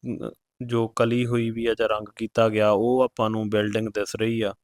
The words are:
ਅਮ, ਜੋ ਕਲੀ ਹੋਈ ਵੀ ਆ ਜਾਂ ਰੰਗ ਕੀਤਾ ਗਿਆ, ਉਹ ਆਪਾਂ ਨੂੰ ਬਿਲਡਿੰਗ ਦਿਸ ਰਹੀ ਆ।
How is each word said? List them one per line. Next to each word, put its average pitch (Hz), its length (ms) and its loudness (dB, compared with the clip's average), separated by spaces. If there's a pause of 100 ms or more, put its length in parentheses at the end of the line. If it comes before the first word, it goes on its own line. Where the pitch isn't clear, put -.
ਅਮ, 104 260 -8 (340)
ਜੋ 117 220 0
ਕਲੀ 120 380 0
ਹੋਈ 120 240 -2
ਵੀ 113 160 -4
ਆ 113 140 2
ਜਾਂ 113 100 2
ਰੰਗ 107 260 -2
ਕੀਤਾ 113 340 2
ਗਿਆ, 107 220 4
ਉਹ 120 300 4
ਆਪਾਂ 117 280 0
ਨੂੰ 110 200 -2
ਬਿਲਡਿੰਗ 107 380 0
ਦਿਸ 104 280 -6
ਰਹੀ 113 260 -2
ਆ। 101 120 -2 (100)